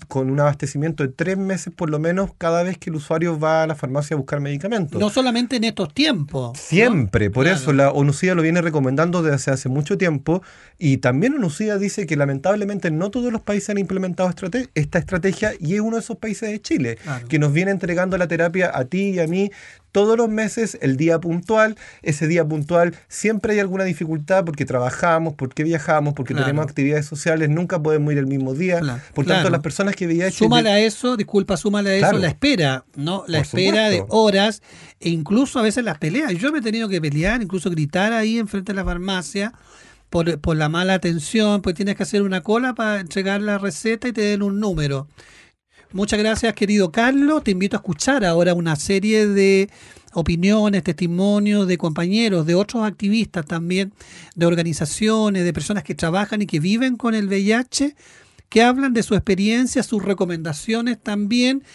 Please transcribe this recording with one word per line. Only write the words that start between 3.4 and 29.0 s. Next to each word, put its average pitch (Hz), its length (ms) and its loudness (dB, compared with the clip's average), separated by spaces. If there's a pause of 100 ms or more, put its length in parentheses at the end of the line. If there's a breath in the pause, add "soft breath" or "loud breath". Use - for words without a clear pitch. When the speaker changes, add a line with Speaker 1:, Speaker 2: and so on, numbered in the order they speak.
Speaker 1:
a 160 40 0
la 156 80 -4
farmacia 147 400 -4
a - 20 0
buscar 143 240 -4
medicamentos. 160 580 -4
Speaker 2:
No 208 100 2
solamente 247 460 0
en 220 80 -2
estos 214 300 -4
tiempos, 147 600 -2
¿no? - 80 -14
Speaker 1:
Siempre, 151 680 2
por 127 160 2
Speaker 2:
Claro. 180 120 4
Speaker 1:
eso 139 140 0
la 139 200 6
onucida 147 440 2
lo 170 60 2
viene 165 200 2
recomendando 160 640 0
desde 143 280 0
hace 131 180 -2
mucho 147 280 -2
tiempo, 165 440 0 (380 soft breath)
y 139 180 2
también 139 380 2
unucida 208 420 -2
dice 196 300 -2
que 156 80 -2
lamentablemente 180 760 0
no 170 220 -2
todos 247 200 -2
los 220 100 -4
países 202 280 -4
han 208 80 -2
implementado 185 520 -2
estrate-, 190 440 -6
esta 151 240 -2
estrategia, 185 640 -2
y 165 160 -2
es 208 60 0
uno 226 160 -2
de 226 40 -2
esos - 160 -10
países 220 320 -6
de 208 100 -6
Chile, 127 440 -2
Speaker 2:
Claro. 127 240 -10
Speaker 1:
que 156 100 0
nos 147 160 4
viene 185 180 2
entregando 185 460 -2
la 180 100 0
terapia 170 460 0
a - 120 -2
ti 196 260 -2
y 180 80 -2
a 160 80 2
mí 190 240 0 (400 loud breath)
todos 214 260 4
los 233 120 2
meses, 214 520 -2
el 135 140 2
día 165 240 2
puntual. 214 560 0 (260 loud breath)
Ese 156 240 -2
día 165 220 2
puntual 170 480 0 (140 soft breath)
siempre 214 440 -2
hay 208 60 2
alguna 190 240 -2
dificultad 170 640 0
porque 151 200 -4
trabajamos, 160 680 0
porque 139 320 -4
viajamos, 156 480 0
porque 131 200 -6
Speaker 2:
Claro. 139 120 0
Speaker 1:
tenemos 147 200 0
actividades 147 400 0
sociales, 156 440 0
nunca 175 340 0
podemos 151 300 2
ir 143 40 2
el 139 80 0
mismo 135 280 -2
día. 175 260 0
Speaker 2:
Cla-, 139 240 -4 (100)